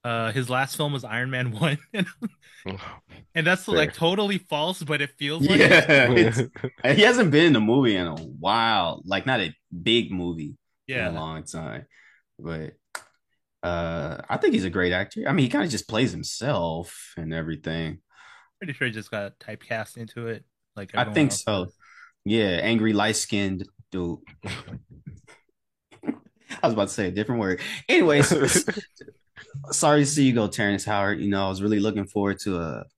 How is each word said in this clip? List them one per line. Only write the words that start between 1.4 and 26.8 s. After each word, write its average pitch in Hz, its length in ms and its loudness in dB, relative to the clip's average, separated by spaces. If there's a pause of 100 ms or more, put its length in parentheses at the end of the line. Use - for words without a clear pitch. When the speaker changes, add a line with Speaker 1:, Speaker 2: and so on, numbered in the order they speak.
Speaker 1:
<laughs> 107 80 -8
one. 147 180 0 (160)
And, 196 120 -2 (600)
Speaker 2:
<laughs> 95 140 -10 (560)
Speaker 1:
and 160 120 0
that's, 185 200 0
like, 160 240 2
Speaker 2:
Fair. - 80 -18
Speaker 1:
totally 196 380 0
false, 165 460 -4
but 147 180 -2
it 143 160 -4
feels 147 300 -2
like 190 120 6
it. - 120 8
Speaker 3:
Yeah, 143 400 6
it's, 123 300 4 (420)
Speaker 2:
<laughs> 139 140 4
Speaker 3:
he 202 60 6
hasn't 240 280 6
been 156 160 6
in 143 80 8
a 110 60 4
movie 113 340 4
in 87 120 -2
a 78 80 -6
while. 87 920 0
Like, 95 200 -2
not 131 140 0
a 82 140 -4 (300)
big 113 280 4
movie 87 460 -6 (300)
in 131 100 -8
a - 20 -2
Speaker 1:
Yeah. 107 100 -4
Speaker 3:
long 80 340 -8
time. 78 420 -12 (520)
But, 78 360 -10 (920)
uh, 85 680 -4
I - 80 -2
think 339 160 2
he's 95 120 0
a 90 40 -2
great 90 240 2
actor. 101 340 -4
I 135 40 0
mean, 147 140 4
he - 40 -2
kinda 294 200 0
just - 180 -6
plays 113 240 0
himself 85 1040 -6
and 80 160 -8
everything. 80 680 -6 (600)
Speaker 1:
Pretty 160 140 -10
sure 135 140 -4
he 113 60 -6
just 107 160 -12
got 101 300 -10
typecast 110 580 -10
into 117 300 -12
it, 113 180 -10 (300)
like 101 180 -12
Speaker 3:
I 123 80 -2
Speaker 1:
everyone 107 140 -2
Speaker 3:
think 147 160 4
Speaker 1:
else - 120 -6
Speaker 3:
so. 98 220 0
Speaker 1:
does. - 80 -14 (540)
Speaker 3:
Yeah, 104 360 2
angry 110 300 2
light-skinned 101 720 0 (240)
dude. 87 260 -4 (160)
<laughs> - 100 -20 (1600)
I - 60 -6 (540)
was 127 100 2
about 101 140 0